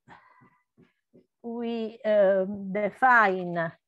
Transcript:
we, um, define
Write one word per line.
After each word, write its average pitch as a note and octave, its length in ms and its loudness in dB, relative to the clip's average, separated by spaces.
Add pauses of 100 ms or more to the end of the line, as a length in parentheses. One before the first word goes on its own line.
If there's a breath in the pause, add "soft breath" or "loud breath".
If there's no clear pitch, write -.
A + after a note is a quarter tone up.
(1400 soft breath)
we, A#3 640 -8
um, G3 680 0
define F#3 1000 0 (160)